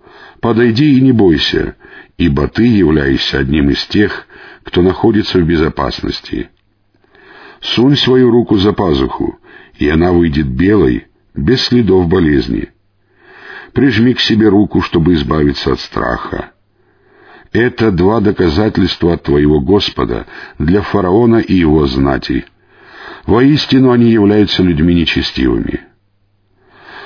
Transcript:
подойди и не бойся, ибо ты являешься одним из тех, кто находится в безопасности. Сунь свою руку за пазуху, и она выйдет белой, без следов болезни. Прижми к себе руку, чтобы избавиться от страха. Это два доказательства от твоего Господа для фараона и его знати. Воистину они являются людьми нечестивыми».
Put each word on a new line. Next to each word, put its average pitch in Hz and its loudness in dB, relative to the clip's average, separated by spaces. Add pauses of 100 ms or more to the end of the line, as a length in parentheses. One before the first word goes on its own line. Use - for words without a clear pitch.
(420)
подойди 120 2
и 131 2
не 135 4
бойся, - 0 (420)
ибо 73 0
ты 110 -2
являешься 76 0
одним 69 0
из - -4
тех, - -4 (360)
кто - -2
находится 98 0
в 85 0
безопасности. - -4 (1120)
Сунь 135 0
свою 127 2
руку 113 2
за 101 0
пазуху, 69 -4 (400)
и 71 -2
она 82 0
выйдет 80 0
белой, 69 0 (280)
без 76 -2
следов 95 2
болезни. 71 -2 (1040)
Прижми 120 2
к - -6
себе 110 2
руку, 95 2
чтобы 87 0
избавиться 73 -2
от - -4
страха. - -8 (1000)
Это 113 0
два 95 2
доказательства 92 0
от 80 -6
твоего 73 2
Господа 64 -2 (340)
для 92 0
фараона 104 2
и 92 -2
его 78 2
знати. 65 -2 (800)
Воистину 131 2
они 120 4
являются 104 2
людьми 87 2
нечестивыми». 64 -2 (1200)